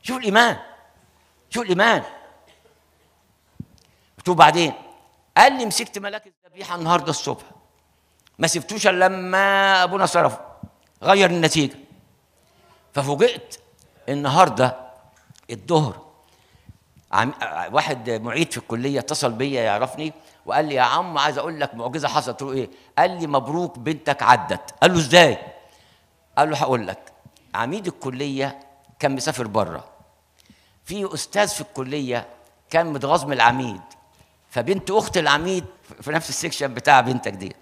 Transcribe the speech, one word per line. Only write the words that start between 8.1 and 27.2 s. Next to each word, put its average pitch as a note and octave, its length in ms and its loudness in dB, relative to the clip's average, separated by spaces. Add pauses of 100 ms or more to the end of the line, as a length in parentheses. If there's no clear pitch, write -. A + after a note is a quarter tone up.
ما E3 80 0
سبتوش F3 400 -2
إلا F#3 220 6
لما F#3+ 720 2
أبونا F3+ 240 0
صرفه، D3 340 2 (640)
غير F#3 280 6
النتيجة." D#3+ 460 2 (1160)
ففوجئت D3 640 -2 (520)
النهاردة C#3 800 2 (640)
الظهر، A#2+ 460 0 (1160)
عم-، A2+ 220 0 (380)
واحد C3 380 -2
معيد A#2 420 -4
في B2 60 -10
الكلية B2+ 400 -6
اتصل C3 340 -4
بيا B2+ 300 -4
يعرفني، B2+ 500 -4 (340)
وقال C#3+ 180 0
لي: D3 100 -6
"يا B2+ 80 2
عم، D#3 360 0
عايز C#3+ 200 -2
أقول D3+ 220 -8
لك C#3 140 -6
معجزة B2+ 340 -6
حصلت." C3+ 200 -2
قلت A#2+ 140 -10
له: C3+ 100 -8
"إيه؟" C3 180 -6 (280)
قال F3+ 220 2
لي: D#3+ 60 -4
"مبروك، C#3+ 520 -2
بنتك C#3+ 440 -4
عدت." A2+ 600 2
قال F3+ 100 6
له: F3 60 2
"إزاي؟" D3+ 400 6 (1000)
قال D3+ 120 2
له: D3+ 60 -4
"هقول C3 300 -2
لك. - 260 -14 (420)